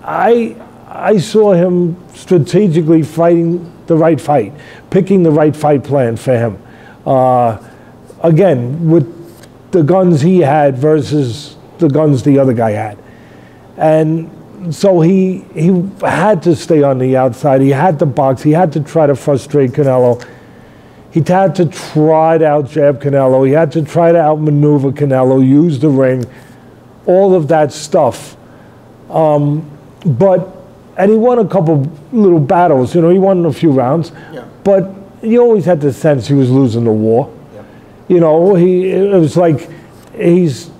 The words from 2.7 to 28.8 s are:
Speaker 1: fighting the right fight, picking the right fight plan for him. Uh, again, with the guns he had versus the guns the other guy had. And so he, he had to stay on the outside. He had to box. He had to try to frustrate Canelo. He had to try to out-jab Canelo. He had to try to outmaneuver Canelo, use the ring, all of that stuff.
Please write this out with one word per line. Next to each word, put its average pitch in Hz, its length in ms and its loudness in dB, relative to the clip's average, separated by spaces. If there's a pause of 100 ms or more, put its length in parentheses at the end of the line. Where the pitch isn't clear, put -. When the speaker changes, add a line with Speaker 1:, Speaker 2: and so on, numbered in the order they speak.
Speaker 1:
fighting 170 680 -2 (160)
the 165 100 0
right 160 240 2
fight, 135 320 -2 (380)
picking 190 320 0
the 160 80 2
right 151 240 0
fight 147 300 -2
plan 120 320 -2
for 127 200 -2
him. 113 260 -4 (440)
Uh, 127 520 0 (640)
again, 160 680 0
with 165 200 2 (600)
the 175 100 2
guns 175 380 2
he 180 180 2
had 143 400 2
versus 143 760 -2 (220)
the 165 100 2
guns 143 340 0
the 139 160 2
other 131 160 2
guy 113 160 -2
had. 104 280 -8 (760)
And 160 540 0 (440)
so 190 260 0
he, 185 440 0 (100)
he 175 280 0 (180)
had 180 440 -2
to 170 120 2
stay 156 260 0
on 139 160 0
the 131 180 0
outside. 135 440 0
He 135 100 2
had 147 280 0
to 170 80 0
box. 135 360 -2
He 151 100 0
had 165 200 0
to 160 80 -4
try 156 260 -2
to 143 100 0
frustrate 139 560 -2
Canelo. 127 520 0 (840)
He 165 100 -2
had 180 360 0
to 180 100 0
try 160 720 0
to 160 80 2
out-jab 147 540 0
Canelo. 135 460 0
He 131 60 0
had 160 200 0
to 160 120 -2
try 170 280 0
to 170 60 4
outmaneuver 147 720 0
Canelo, 131 560 0
use 143 320 2
the 147 100 0
ring, 131 360 0 (840)
all 190 280 2
of 156 140 0
that 156 240 0
stuff. - 640 -4 (720)